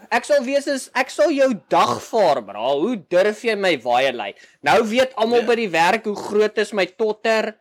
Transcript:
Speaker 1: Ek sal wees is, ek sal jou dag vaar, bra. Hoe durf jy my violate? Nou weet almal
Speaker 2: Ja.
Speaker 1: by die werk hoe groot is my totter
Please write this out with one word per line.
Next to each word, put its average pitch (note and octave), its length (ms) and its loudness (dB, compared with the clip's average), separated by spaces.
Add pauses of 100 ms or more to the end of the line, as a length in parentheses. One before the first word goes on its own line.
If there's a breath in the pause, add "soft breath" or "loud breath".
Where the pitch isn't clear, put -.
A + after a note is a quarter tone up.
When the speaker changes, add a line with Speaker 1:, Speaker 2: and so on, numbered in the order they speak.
Speaker 1:
Ek A#3+ 140 -2
sal D4 220 2
wees C#4 220 -2
is, C#4 280 -6
ek B3+ 140 -2
sal D#4+ 220 2
jou C4+ 220 2 (140)
dag E3 340 0
vaar, D#3+ 400 2
bra. G#2+ 380 -4
Hoe A3+ 160 -2 (140)
durf G3+ 340 2
jy A3+ 120 -2
my F#3 220 0
violate? A#2+ 600 -2 (220 soft breath)
Nou G3 260 2
weet B3+ 280 0
almal A#3 260 2
Speaker 2:
Ja. A3 60 -6
Speaker 1:
by A#3+ 80 2
die A3+ 140 -4
werk F3 360 0
hoe G#3 100 -4
groot G#3+ 420 -2
is G#3 140 -4
my G3 140 0
totter A3 760 -4